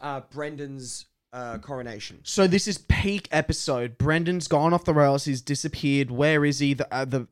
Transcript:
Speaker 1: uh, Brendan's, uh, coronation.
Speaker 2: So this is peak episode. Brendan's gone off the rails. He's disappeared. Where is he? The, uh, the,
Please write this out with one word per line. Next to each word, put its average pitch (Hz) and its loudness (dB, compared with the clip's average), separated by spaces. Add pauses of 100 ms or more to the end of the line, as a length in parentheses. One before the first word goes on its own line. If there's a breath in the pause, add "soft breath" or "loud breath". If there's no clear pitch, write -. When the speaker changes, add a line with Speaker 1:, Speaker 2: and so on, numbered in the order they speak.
Speaker 1:
uh, 139 -8
Brendan's, 139 -10 (280)
uh, 120 -10
coronation. 123 -10
Speaker 2:
So - 2
this 185 4
is 202 -4
peak - 2
episode. 143 -2
Brendan's 165 0
gone 160 4
off 175 2
the 160 2
rails. 139 4
He's 131 -2
disappeared. 139 0
Where 147 4
is 139 2
he? 143 4
The, 117 -4
uh, 131 -2
the, 127 -4